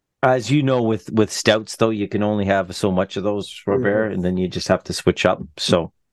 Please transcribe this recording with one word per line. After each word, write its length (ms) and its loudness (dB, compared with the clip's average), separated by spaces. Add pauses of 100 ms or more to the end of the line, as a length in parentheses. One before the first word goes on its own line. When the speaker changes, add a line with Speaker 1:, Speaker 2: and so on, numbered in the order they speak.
(220)
Speaker 1:
As 280 2
you 120 2
know, 200 2
with, 300 -2
with 200 2
stouts, 440 0
though, 140 2
you 180 -4
can 140 -2
only 240 0
have 280 0
so 160 0
much 260 0
of 80 -4
those, 420 -6
Robert, 400 0
Speaker 2:
Mm-hmm. 80 -6
Speaker 1:
and 100 -4
then 120 -2
you 120 -2
just 200 -8
have 160 0
to 80 -8
switch 340 0
up. 160 0 (160)
So 340 0 (200)